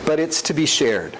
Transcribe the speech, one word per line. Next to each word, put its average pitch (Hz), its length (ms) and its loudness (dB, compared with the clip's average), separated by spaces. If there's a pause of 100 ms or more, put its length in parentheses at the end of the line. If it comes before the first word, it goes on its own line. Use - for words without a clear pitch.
but 156 140 2
it's 160 220 -2
to - 120 -2
be 156 120 2
shared. 107 540 0